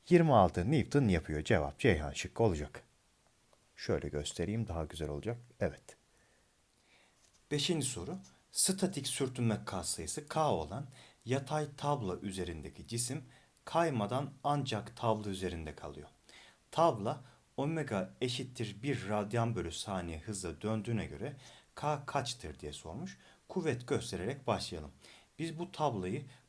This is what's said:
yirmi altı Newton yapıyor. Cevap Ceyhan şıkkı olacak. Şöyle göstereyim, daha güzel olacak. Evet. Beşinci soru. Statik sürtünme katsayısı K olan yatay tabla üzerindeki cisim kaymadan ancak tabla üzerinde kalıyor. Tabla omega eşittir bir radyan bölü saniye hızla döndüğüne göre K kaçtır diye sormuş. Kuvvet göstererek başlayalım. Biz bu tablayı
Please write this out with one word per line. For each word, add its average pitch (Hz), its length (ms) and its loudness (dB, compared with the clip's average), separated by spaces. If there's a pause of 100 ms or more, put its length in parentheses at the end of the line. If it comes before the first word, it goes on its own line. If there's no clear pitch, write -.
yirmi 165 260 8
altı 92 360 8
Newton 139 380 6
yapıyor. 80 360 4
Cevap 76 340 2
Ceyhan 78 340 4
şıkkı - 300 -2
olacak. 80 400 0 (960)
Şöyle 78 320 -2
göstereyim, 85 600 -2
daha 82 160 -4
güzel 78 240 -6
olacak. 87 300 -4 (220)
Evet. - 360 -4 (1500)
Beşinci 147 360 2
soru. 117 320 -4 (340)
Statik 190 540 2
sürtünme 123 580 0
katsayısı 90 640 -4
K 151 220 2
olan 92 360 -2 (380)
yatay 147 420 0 (100)
tabla 127 400 0
üzerindeki 85 720 -6
cisim 127 380 -2 (400)
kaymadan 135 640 0 (140)
ancak 135 520 -2
tabla 107 340 0
üzerinde 87 440 -4
kalıyor. 73 340 -12 (600)
Tabla 143 540 2 (320)
omega 139 540 0 (100)
eşittir 120 640 -4
bir 113 260 -2
radyan 110 460 0
bölü 85 180 -2
saniye 87 460 -4
hızla 92 420 -6
döndüğüne 107 460 -2
göre 90 260 -8 (420)
K 147 320 -2
kaçtır 120 520 -4
diye 73 140 -8
sormuş. 104 460 -10 (300)
Kuvvet 156 400 -2
göstererek 107 580 -2
başlayalım. 87 440 -2 (480)
Biz 160 200 -6
bu 180 140 -6
tablayı 117 520 0 (240)